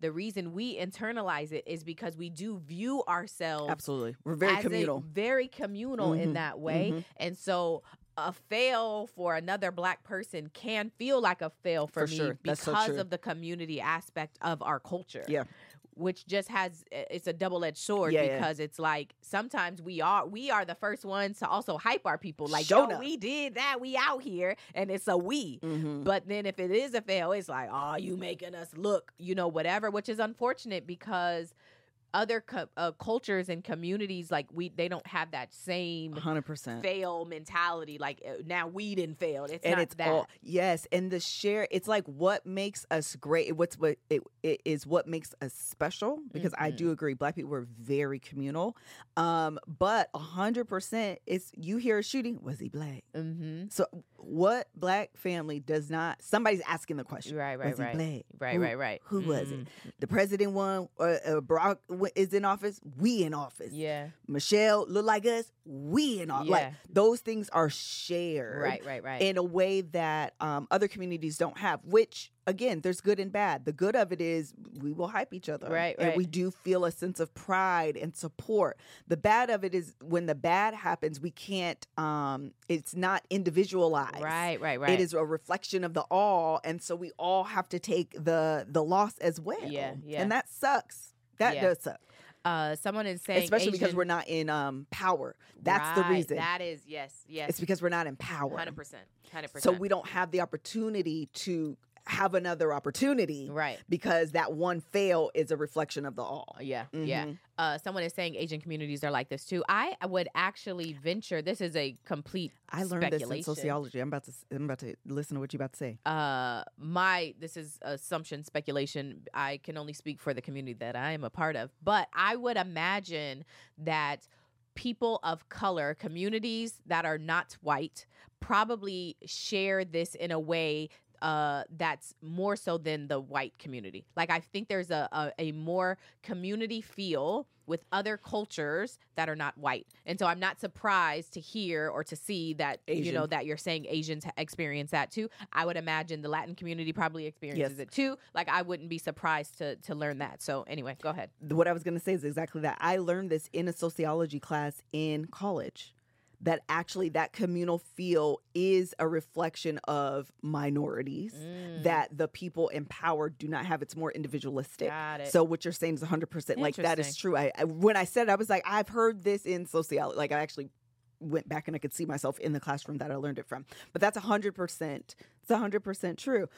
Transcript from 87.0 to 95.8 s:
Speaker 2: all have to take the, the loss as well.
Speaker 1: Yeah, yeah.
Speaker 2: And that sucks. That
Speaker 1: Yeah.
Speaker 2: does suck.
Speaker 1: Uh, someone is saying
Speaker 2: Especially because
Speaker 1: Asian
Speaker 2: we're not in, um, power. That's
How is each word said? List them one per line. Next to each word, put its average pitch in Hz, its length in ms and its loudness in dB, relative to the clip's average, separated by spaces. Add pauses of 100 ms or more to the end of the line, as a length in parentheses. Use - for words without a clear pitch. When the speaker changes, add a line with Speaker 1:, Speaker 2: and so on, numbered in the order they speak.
Speaker 2:
all 185 260 4
have 196 260 0
to 180 80 -2
take 170 340 0
the, 160 560 2
the 156 160 4
loss 196 340 4
as 165 220 2
well. 208 240 -4
Speaker 1:
Yeah, 139 300 -4 (100)
yeah. 151 160 -2
Speaker 2:
And 202 120 2
that 254 180 2
sucks. - 640 0 (240)
That 220 180 6
Speaker 1:
Yeah. 135 60 0
Speaker 2:
does 180 180 6
suck. - 200 -6 (440)
Speaker 1:
Uh, 156 320 2
someone 208 300 -2
is 180 160 -4
saying 185 220 2
Speaker 2:
Especially 208 280 4
because 185 160 4
Speaker 1:
Asian 175 80 0
Speaker 2:
we're 180 80 4
not 175 240 0
in, 156 220 0
um, 139 400 0
power. 165 440 0 (280)
That's 165 340 4